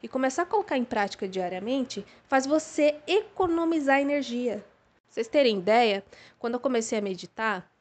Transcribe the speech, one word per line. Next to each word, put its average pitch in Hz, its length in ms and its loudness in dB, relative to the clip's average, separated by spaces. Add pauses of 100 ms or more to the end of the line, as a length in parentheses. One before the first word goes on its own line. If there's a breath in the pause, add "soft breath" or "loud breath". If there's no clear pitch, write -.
e 226 60 -14
começar 262 340 -2
a 349 40 0
colocar 370 320 0
em 247 60 0
prática 208 440 -4
diariamente 190 760 -4 (200 loud breath)
faz 269 200 2
você 294 600 2
economizar 330 960 0
energia. 247 560 -2
Pra - 580 -20
vocês 226 120 -4
terem 247 320 4
ideia, 208 440 4 (360 loud breath)
quando 240 160 -4
eu 240 40 -2
comecei 233 380 0
a 214 40 -2
meditar 196 800 -6